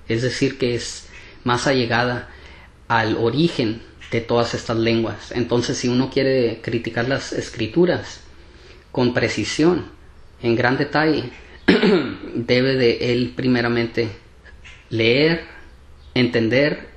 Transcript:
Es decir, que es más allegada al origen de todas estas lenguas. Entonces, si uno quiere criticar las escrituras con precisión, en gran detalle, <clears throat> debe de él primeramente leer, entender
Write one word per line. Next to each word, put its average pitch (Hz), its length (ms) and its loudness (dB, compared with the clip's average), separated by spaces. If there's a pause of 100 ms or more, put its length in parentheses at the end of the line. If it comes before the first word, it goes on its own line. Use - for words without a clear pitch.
Es 113 140 0
decir, 127 360 -2
que 123 180 0
es - 340 -10 (340)
más 120 240 0
allegada 123 640 0 (580)
al 110 300 2
origen 117 640 0 (300)
de 117 100 0
todas 120 320 0
estas 113 240 -4
lenguas. 113 540 -2
Entonces, 120 460 -2
si 127 100 -4
uno 127 220 0
quiere 131 520 0
criticar 117 480 -4
las 131 240 -4
escrituras 123 880 -2 (720)
con 123 220 0
precisión, 131 760 0 (540)
en 117 140 2
gran 123 220 2
detalle, 139 540 0 (340)
<clears throat> 196 680 2
debe 127 400 2
de 123 360 2
él 123 240 0
primeramente 117 760 0 (800)
leer, 127 540 2 (720)
entender 123 840 0